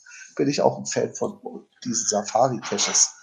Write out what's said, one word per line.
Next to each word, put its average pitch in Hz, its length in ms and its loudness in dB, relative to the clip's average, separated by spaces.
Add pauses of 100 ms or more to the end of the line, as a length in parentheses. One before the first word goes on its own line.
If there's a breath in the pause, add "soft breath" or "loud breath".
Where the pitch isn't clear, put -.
(360 loud breath)
bin 143 120 2
ich 147 120 0
auch 131 180 4
ein - 80 -10
Fan 117 280 -2
von - 260 -6 (440)
diesen 110 240 -2
Safari-Caches. 107 1040 2 (120)